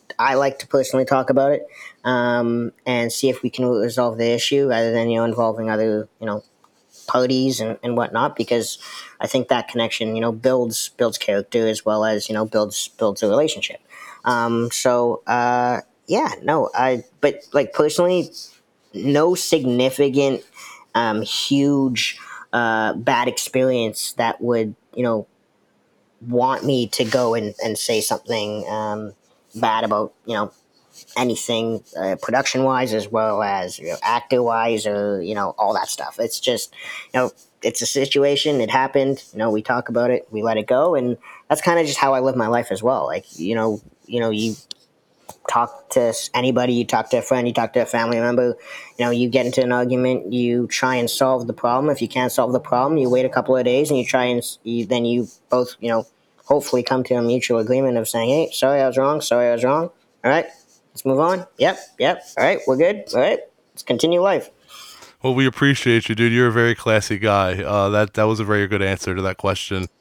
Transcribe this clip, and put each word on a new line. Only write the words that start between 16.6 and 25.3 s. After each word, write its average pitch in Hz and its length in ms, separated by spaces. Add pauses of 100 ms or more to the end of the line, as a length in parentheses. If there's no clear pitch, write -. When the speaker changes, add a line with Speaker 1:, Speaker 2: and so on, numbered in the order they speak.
Speaker 1:
I, 127 300 (160)
but, 143 200 (140)
like, 139 200
personally, 175 560 (640)
no 143 420
significant, 135 1080 (520)
um, 110 260
huge, 139 960 (360)
uh, 113 400
bad 123 340
experience 127 840
that 117 280
would, 113 340 (180)
you 123 100
know, 113 240 (920)